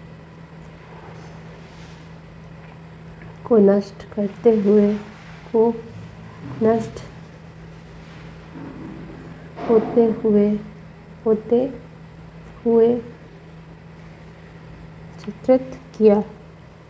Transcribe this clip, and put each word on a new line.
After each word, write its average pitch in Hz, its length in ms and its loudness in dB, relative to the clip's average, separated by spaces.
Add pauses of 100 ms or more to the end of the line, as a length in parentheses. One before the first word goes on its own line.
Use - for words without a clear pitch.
(3500)
को 233 120 4
नष्ट 202 560 2
करते 214 480 2
हुए, 208 340 4 (600)
को 226 180 4 (920)
नष्ट 220 400 -2 (2750)
होते 233 360 4
हुए, 208 440 2 (760)
होते 233 480 0 (920)
हुए 233 340 4 (2250)
चित्रित - 540 0 (180)
किया। 208 260 6 (680)